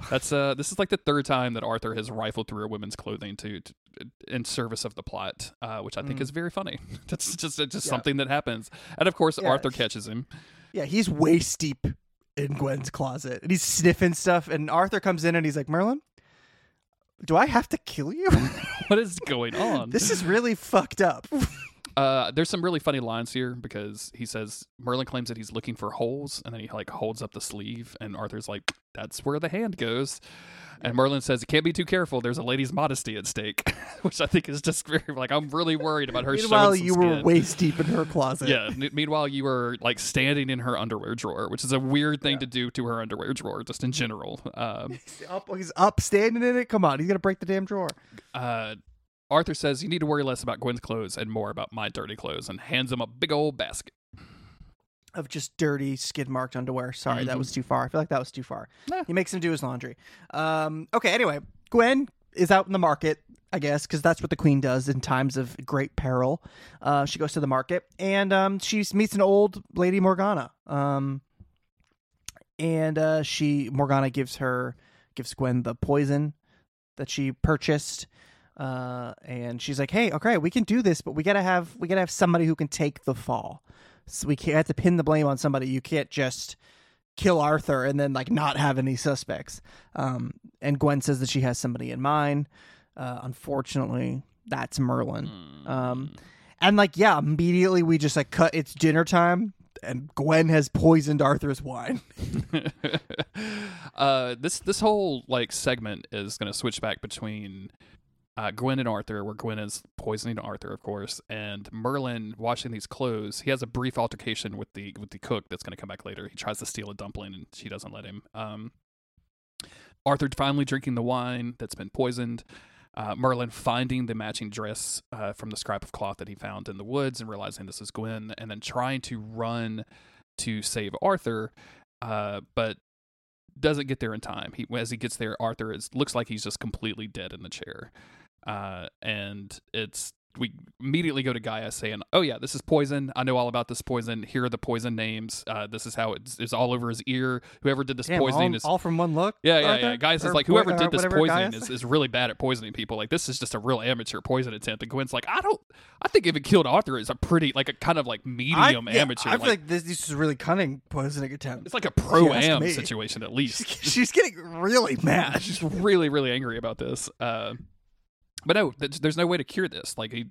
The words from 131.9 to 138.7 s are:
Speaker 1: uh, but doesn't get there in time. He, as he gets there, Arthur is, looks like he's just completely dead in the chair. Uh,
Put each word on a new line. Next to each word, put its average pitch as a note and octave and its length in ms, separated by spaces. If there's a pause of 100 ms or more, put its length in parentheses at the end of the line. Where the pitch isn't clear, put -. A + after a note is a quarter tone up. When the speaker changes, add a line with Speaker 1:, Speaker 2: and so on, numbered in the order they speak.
Speaker 1:
uh, G#2 380 (160)
but A2 220 (800)
doesn't C#3+ 280
get C3 120
there A2 140
in G#2+ 80
time. - 340
He, A#2 180
as A#2 160
he B2 60
gets A#2 220
there, A2 240
Arthur A2+ 320
is, - 200
looks C#3 220
like A#2+ 140
he's G#2+ 160
just - 160
completely G#2+ 460
dead F#2+ 260
in F2 100
the F2 60
chair. - 420 (540)
Uh, G2 420 (140)